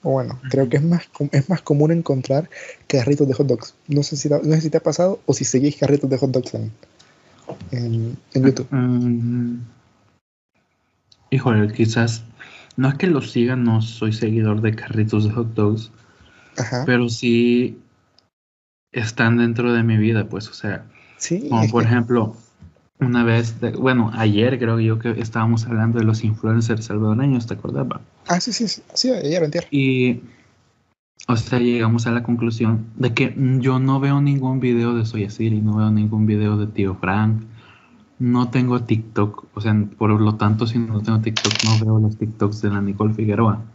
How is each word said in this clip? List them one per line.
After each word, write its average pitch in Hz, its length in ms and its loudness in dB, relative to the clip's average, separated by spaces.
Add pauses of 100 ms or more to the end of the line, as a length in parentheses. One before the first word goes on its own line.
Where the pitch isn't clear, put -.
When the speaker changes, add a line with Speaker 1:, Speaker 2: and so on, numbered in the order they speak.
Speaker 1:
O 147 100 -2
bueno, 131 260 -2 (120)
creo 135 140 2
Speaker 2:
Ujú. 120 60 -2
Speaker 1:
que 151 60 0
es 143 60 2
más 170 260 0
com-, 143 240 -6
es 139 160 0
más 180 140 -2
común 151 280 2
encontrar 147 600 0 (360)
carritos 143 400 2
de 135 80 0
hot 143 120 2
dogs. 123 280 -2 (140)
No 143 140 2
sé 143 160 -6
si 156 100 -4
te, 143 100 2
no 156 160 2
sé 160 80 2
si 156 80 -2
te - 60 0
ha - 60 2
pasado 180 420 0
o 147 80 0
si 135 140 0
seguís 143 300 2
carritos 143 340 2
de 135 80 0
hot 135 120 0
dogs 127 240 -2
en, 110 160 -6 (1000)
en, 117 480 -4 (160)
en 131 80 2
YouTube. 127 280 4
Speaker 2:
Mm, 120 920 0 (1700)
híjole, 110 420 2
quizás, 117 520 0 (520)
no 131 120 2
es 139 80 0
que 196 100 0
los 151 260 0
siga, 127 240 2
no 117 240 2
soy 110 320 -4
seguidor 107 480 0
de 107 140 0
carritos 107 500 -2
de 104 80 2
hot 113 220 -4
dogs, 107 360 0 (680)
Speaker 1:
Ajá. 123 260 -4
Speaker 2:
pero 123 240 2
sí 120 720 2 (1120)
están 117 460 0
dentro 120 340 2
de 117 100 2
mi 113 140 4
vida, 107 320 2
pues, 98 200 -10
o - 60 -20
sea, 101 300 -8 (320)
Speaker 1:
Sí, 214 320 -6
Speaker 2:
como 117 140 2
Speaker 1:
es 110 80 2
Speaker 2:
por 117 120 2
Speaker 1:
que 113 60 2
Speaker 2:
ejemplo, 117 480 0 (640)
una 123 240 0
vez, 117 360 0
de, 117 120 -2
bueno, 120 420 2
ayer 113 440 2
creo 117 200 0
yo 113 200 2
que 117 120 -4 (100)
estábamos 113 460 0
hablando 117 320 0
de 113 60 2
los 110 180 2
influencers 110 600 0
salvadoreños, 113 640 0
¿te 104 80 -6
acordás, - 320 -6
va? - 140 -8 (280)
Speaker 1:
Ah, 180 120 0
sí, 233 120 -6
sí, 220 160 -4
sí, - 140 -8 (120)
sí, - 160 -2
ayer 170 320 0
o - 40 2
antier. 165 240 -4
Speaker 2:
Y, 127 500 2 (1080)
o 117 100 2
sea, 123 220 -2
llegamos 117 480 0
a 117 60 -2
la 117 100 -2
conclusión 113 640 -2 (100)
de 120 180 -2
que 123 200 0 (240)
yo 127 220 0
no 135 180 2
veo 143 220 2
ningún 135 400 0
video 120 340 0
de 117 120 0
Soy 107 180 -4
Asir 113 280 -2
y 107 80 0
no 107 160 0
veo 107 140 2
ningún 107 360 2
video 107 300 2
de 104 120 -2
Tío 98 260 -2
Frank. 110 480 0 (800)
No 123 300 2
tengo 123 340 0
TikTok, 110 600 -2 (100)
o 107 60 -10
sea, 107 140 0 (240)
por 107 120 2 (100)
lo 107 160 2
tanto, 107 320 0
si 117 100 -2
no 110 240 -2
tengo 110 180 2
TikTok, 110 320 -2 (120)
no 110 200 2
veo 110 140 4
los 107 180 2
TikToks 107 460 -4
de 104 80 0
la 101 100 -2
Nicole 101 320 -2
Figueroa. 107 480 0 (140)